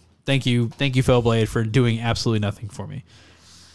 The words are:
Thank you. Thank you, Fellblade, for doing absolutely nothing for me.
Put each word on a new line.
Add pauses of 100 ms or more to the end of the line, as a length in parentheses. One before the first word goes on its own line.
(260)
Thank
you.
Thank
you,
Fellblade,
for
doing
absolutely
nothing
for
me. (720)